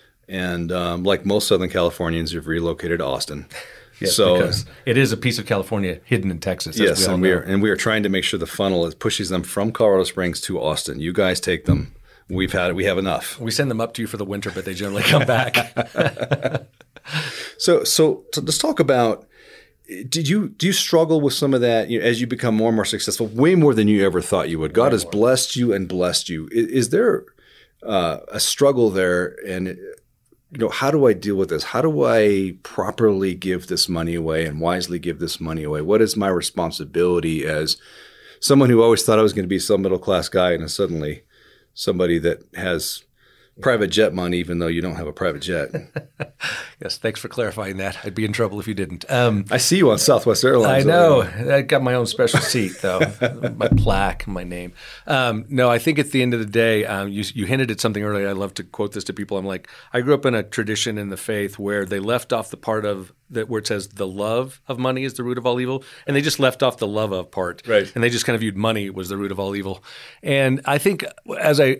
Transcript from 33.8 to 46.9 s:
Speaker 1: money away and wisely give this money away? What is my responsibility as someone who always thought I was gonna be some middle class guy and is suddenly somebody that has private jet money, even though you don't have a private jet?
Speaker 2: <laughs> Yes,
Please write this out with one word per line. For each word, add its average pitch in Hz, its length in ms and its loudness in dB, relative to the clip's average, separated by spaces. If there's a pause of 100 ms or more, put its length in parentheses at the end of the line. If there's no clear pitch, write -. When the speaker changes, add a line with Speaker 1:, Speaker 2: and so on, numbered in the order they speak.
Speaker 1:
money 82 260 -2
away 80 320 -2
and 76 140 -6
wisely 87 380 -2
give 80 200 -6
this 82 220 -6
money 80 220 -6
away? 76 200 -4
What 101 200 4
is 107 140 2
my 98 120 0
responsibility 82 1200 0
as 78 300 -2 (640)
someone 135 300 6
who 113 120 8
always 117 220 6
thought 110 140 4
I 110 40 6
was 107 100 4
gonna 95 160 -2
be 95 100 0
some 98 240 2
middle 92 160 0
class 90 300 0
guy 90 240 2
and 80 120 -2
is 76 100 -8
suddenly 80 480 -4 (520)
somebody 90 460 0
that 82 220 0 (120)
has 90 500 -6 (560)
private 113 280 2
jet 104 240 2
money, 90 260 -2
even 87 200 -4
though 85 80 -2
you 82 160 -2
don't 87 140 -6
have 82 100 -8
a 73 60 -8
private 76 300 -4
jet? 78 280 -4
Speaker 2:
<laughs> - 640 -12 (500)
Yes, - 160 -8